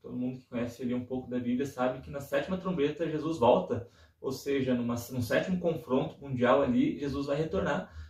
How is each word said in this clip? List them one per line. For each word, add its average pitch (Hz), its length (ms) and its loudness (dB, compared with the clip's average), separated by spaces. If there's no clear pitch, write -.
Todo 123 140 -10
mundo 127 240 -4
que - 60 -20
conhece 120 360 -4
ali 123 120 -2
um 123 120 -2
pouco 127 240 -6
da 123 100 -2
Bíblia 127 260 0
sabe 127 360 -2
que - 80 -14
na 143 100 -6
sétima 180 380 -2
trombeta 151 520 0
Jesus 151 280 -2
volta, 120 520 4
ou 131 100 -4
seja, 131 420 0
numa, 120 220 0
num 123 100 -2
sétimo 180 380 0
confronto 151 600 0
mundial 139 420 4
ali, 127 360 2
Jesus 139 300 -4
vai 143 100 0
retornar. 160 560 -2